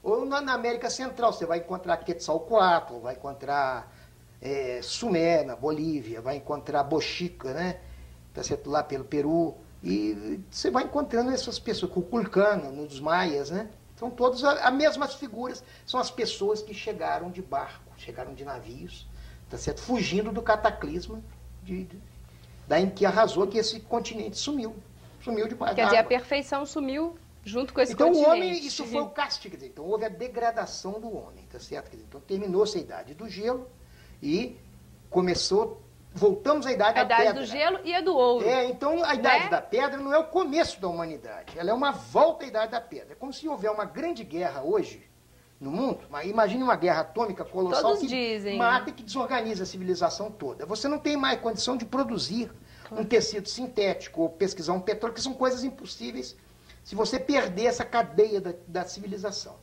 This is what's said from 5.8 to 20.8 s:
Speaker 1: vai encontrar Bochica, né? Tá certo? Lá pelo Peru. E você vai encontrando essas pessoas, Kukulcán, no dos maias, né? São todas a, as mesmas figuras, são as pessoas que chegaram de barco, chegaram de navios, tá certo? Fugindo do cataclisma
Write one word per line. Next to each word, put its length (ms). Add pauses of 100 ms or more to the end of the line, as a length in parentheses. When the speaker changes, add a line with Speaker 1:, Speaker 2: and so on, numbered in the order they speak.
Speaker 1:
vai 160
encontrar 480
Bochica, 720
né? 260 (540)
Tá 100
certo? 260
Lá 140
pelo 220
Peru. 500 (260)
E 600 (100)
você 180
vai 140
encontrando 480
essas 260
pessoas, 360
Kukulcán, 640
no 280
dos 140
maias, 500
né? 200 (260)
São 160
todas 320
a, 240
as 60
mesmas 420
figuras, 480 (220)
são 120
as 140
pessoas 500
que 120
chegaram 580
de 100
barco, 540
chegaram 380
de 100
navios, 640 (420)
tá 80
certo? 220
Fugindo 540
do 80
cataclisma 840 (400)